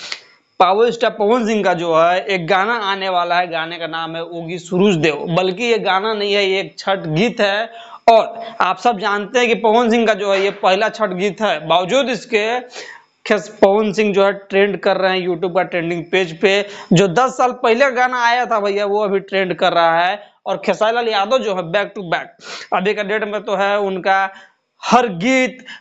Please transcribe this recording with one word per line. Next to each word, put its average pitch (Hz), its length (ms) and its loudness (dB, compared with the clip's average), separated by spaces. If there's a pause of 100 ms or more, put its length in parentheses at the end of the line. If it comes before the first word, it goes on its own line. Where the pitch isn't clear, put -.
(580)
पावर 202 320 4
स्टार 233 200 -2
पवन 220 360 0
सिंह 214 180 0
का 185 100 2
जो 170 220 0
है 175 280 4
एक 185 220 -2
गाना 202 280 0
आने 196 340 -4
वाला 175 300 0
है, 180 80 0
गाने 165 320 -6
का 165 80 -8
नाम 165 300 -8
है 165 80 -8
ओगी 170 340 -10
सूरज 185 380 2
देव, 151 340 0
बल्कि 185 340 0
ये 233 140 2
गाना 196 360 0
नहीं 202 200 -2
है, 202 120 2
ये 190 140 0
एक 170 180 -10
छठ 196 200 -2
गीत 180 420 -2
है। 208 300 -2 (380)
और 226 340 6 (180)
आप 185 180 0
सब 240 200 0
जानते 208 400 -2
हैं 240 100 2
कि 226 60 2
पवन 220 360 2
सिंह 233 160 2
का 220 80 4
जो 196 180 -2
है 196 100 2
ये 202 80 0
पहला 202 380 2
छठ 214 220 -4
गीत 180 300 -4
है, 160 260 -2
बावजूद 185 420 2
इसके 233 520 -2 (680)
खेस-, 208 220 0
पवन 208 440 2
सिंह 208 220 0
जो 196 100 4
है 196 80 2
ट्रेंड 196 480 0
कर 190 160 2
रहे 185 220 0
हैं 180 100 -4
YouTube 175 220 -2
का 180 120 2
ट्रेंडिंग 170 500 -4
पेज 170 280 -2
पे। 202 260 2 (260)
जो 190 160 6
दस 240 220 2
साल 254 220 0
पहले 247 380 2
गाना 247 340 0
आया 240 220 2
था 220 140 0
भैया, 202 260 -2
वो 208 180 0
अभी 196 160 0
ट्रेंड 190 340 -2
कर 175 180 0
रहा 170 320 4
है। 202 180 -2 (240)
और 190 200 -4
खेसारी 214 280 0
लाल 240 140 -2
यादव 214 300 0
जो 208 160 -4
है 185 80 -4
back 190 360 -4
to 180 120 -10
back, 143 160 -4 (460)
अभी 202 220 0
का 208 80 -4
डेट 208 220 -2
में 208 180 -6
तो 208 120 -6
है 202 240 0
उनका 190 520 0 (540)
हर 240 240 4
गीत, 247 580 -2 (140)